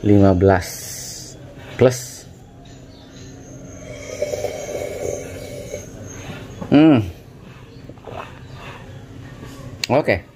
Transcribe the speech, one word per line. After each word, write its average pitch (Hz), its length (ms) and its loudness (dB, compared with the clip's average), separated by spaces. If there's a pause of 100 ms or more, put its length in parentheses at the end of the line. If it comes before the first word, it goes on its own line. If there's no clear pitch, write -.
lima 98 320 8
belas 92 320 4 (1120)
plus. - 480 2 (4000)
Hmm. 143 320 8 (3000)
Oke. 123 460 2